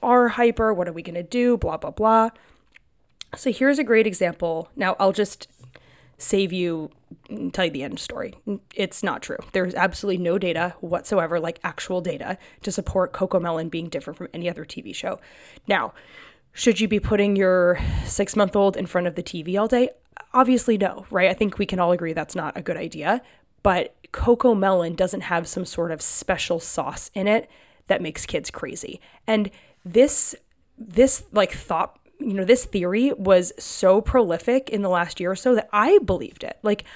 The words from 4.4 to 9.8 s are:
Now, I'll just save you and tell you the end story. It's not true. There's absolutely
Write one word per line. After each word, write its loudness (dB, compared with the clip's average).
Now, 0
I'll 4
just -4
save 0
you -4
and -8
tell 0
you 0
the -8
end -10
story. -8
It's -4
not -4
true. -10
There's -2
absolutely -2